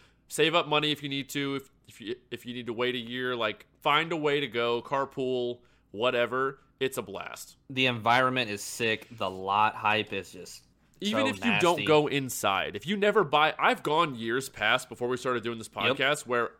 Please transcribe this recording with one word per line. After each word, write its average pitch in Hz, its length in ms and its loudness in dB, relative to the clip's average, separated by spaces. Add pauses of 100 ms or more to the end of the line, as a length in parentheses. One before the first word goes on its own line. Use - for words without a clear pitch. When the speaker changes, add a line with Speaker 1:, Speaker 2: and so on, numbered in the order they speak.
(280)
Speaker 1:
Save 156 260 2
up 160 140 2
money 151 240 2
if 143 100 -4
you 147 60 -8
need 139 220 -6
to. 139 260 -4
If, 135 140 -10 (180)
if - 120 -20
you, 110 140 -8 (160)
if 120 160 -12
you 120 80 -10
need 120 120 -10
to 120 60 -4
wait 123 220 0
a 127 40 -4
year, 123 360 -4
like, 110 320 -4 (140)
find 156 320 2
a 170 40 0
way 147 220 0
to 139 80 -2
go, 120 360 0
carpool, 127 760 -2 (320)
whatever. 123 680 0 (180)
It's 131 180 -2
a 120 60 -4
blast. 92 540 -12 (140)
Speaker 2:
The 131 160 2
environment 123 640 4
is 101 120 -4
sick. - 460 -2 (100)
The 98 100 -2
lot 98 460 2
hype 107 380 0
is 95 180 -6
just - 320 -18 (380)
Speaker 1:
Even 208 240 0
Speaker 2:
so - 60 0
Speaker 1:
if 202 140 -6
you - 160 2
don't 175 180 4
Speaker 2:
nasty. 104 60 -4
Speaker 1:
go 151 220 4
inside, 101 680 -2
if 113 100 -10
you 202 100 -2
never 202 280 4
buy, 147 340 4
I've 185 240 2
gone 151 320 2
years 117 340 -4
past 113 400 2
before 120 200 -4
we 127 80 -2
started 120 260 -2
doing 117 160 -6
this 110 160 -12
Speaker 2:
Yep. 107 220 0
Speaker 1:
podcast 139 300 0
where 120 340 0